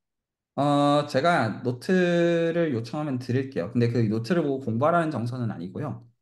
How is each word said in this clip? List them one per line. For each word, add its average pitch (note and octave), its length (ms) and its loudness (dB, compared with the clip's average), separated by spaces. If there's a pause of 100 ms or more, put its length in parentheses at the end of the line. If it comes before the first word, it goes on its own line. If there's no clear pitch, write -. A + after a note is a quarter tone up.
(560)
어, C#3+ 500 2
제가 C3+ 560 0
노트를 E3+ 1120 2
요청하면 C3 440 -4
드릴게요. B2 540 -2
근데 A#2+ 180 2
그 B2 80 -2
노트를 A2+ 440 0
보고 C3+ 180 -2
공부하라는 D#3 500 0
정서는 A#2+ 400 -4
아니고요. G2+ 560 -8 (160)